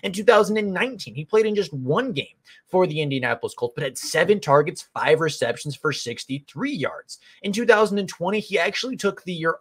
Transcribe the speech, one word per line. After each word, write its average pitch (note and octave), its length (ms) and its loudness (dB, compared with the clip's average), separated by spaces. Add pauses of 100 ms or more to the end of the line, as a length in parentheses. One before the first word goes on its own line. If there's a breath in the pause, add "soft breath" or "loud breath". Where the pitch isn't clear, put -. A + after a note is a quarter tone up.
In G3 80 -4
two G3+ 120 -6
thousand G#3+ 340 4
and G3+ 140 -2
nineteen, G3 420 -6
he D3+ 100 -8
played A3 220 2
in G#3+ 80 0
just F#3+ 180 -2
one D#3 400 -2
game C3+ 140 -6 (420 soft breath)
for F3+ 180 2
the D#3 140 -2
Indianapolis B2+ 540 -2
Colts, - 200 -4
but D3 100 -6
had C3+ 140 -8
seven F3 420 2
targets, D3 540 2
five D3 260 4
receptions C#3 540 -4
for D3+ 180 -2
sixty-three C#3 800 -8
yards. - 460 -8 (240 soft breath)
In G3+ 100 -2
two A3+ 140 -2
thousand G#3 320 6
and G3 100 -4
twenty, F#3+ 300 -4
he F#3+ 180 -2
actually G3+ 400 -2
took - 280 -4
the F3+ 100 -6
year D#3+ 260 -2